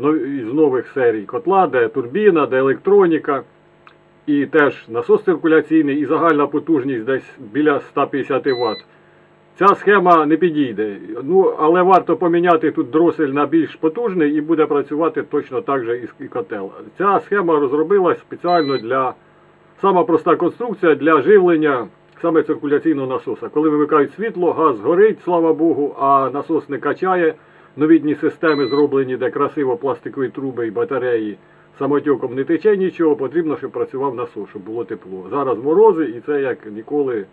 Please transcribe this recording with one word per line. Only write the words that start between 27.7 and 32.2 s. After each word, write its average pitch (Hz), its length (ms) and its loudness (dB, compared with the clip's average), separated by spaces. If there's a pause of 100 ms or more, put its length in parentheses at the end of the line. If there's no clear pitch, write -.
Новітні 151 380 4
системи 151 520 0
зроблені, 135 500 0
де 120 140 -2
красиво 135 460 -2
пластикові 127 520 -6
труби 123 380 -8
і 110 40 -6
батареї, 117 680 -4 (420)
самотьоком 139 560 -2